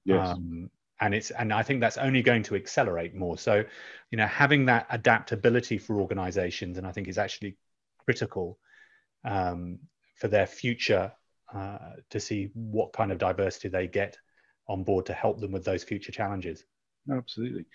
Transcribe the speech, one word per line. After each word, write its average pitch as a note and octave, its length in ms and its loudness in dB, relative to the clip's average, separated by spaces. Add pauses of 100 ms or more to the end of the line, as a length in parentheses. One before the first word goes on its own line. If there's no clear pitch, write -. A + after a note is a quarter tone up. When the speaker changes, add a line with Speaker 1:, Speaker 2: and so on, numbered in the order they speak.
Speaker 1:
Yes. F#2 240 4
Speaker 2:
Um, E2+ 420 -6 (300)
and G#2 160 2
it's, G#2+ 160 -4
and A2+ 220 -2
I A2 100 2
think C3+ 160 0
that's A#2 180 2
only C3 240 4
going A#2 220 6
to G2+ 120 -2
accelerate F2 600 0
more. F2 220 -2
So, G#2+ 260 2 (480)
you A#2 60 -4
know, G#2+ 100 2
having C#3 380 4
that A#2+ 240 4
adaptability A#2 880 4
for G#2 240 -2
organizations, F2+ 760 -2
and F#2 80 -8
I F#2 60 -8
think F#2+ 160 -6
is F#2+ 100 -6
actually G2 380 -4 (480)
critical, F#2+ 560 -4 (640)
um, F2+ 560 -4 (360)
for - 120 -4
their G2 200 4
future, A2 640 0 (400)
uh, G2 240 -8 (320)
to G#2 100 -4
see G2+ 340 -4
what A2 380 -2
kind G2 180 0
of G2 80 -2
diversity F#2 520 0
they F#2 180 0
get G2 300 -2 (500)
on F#2+ 160 -4
board F#2 220 2
to - 80 -4
help A2 260 -2
them G2 140 -4
with F2+ 100 -4
those F#2+ 180 0
future - 300 -8
challenges. F#2+ 540 -6 (440)
Speaker 1:
Absolutely. A#2+ 540 -6 (120)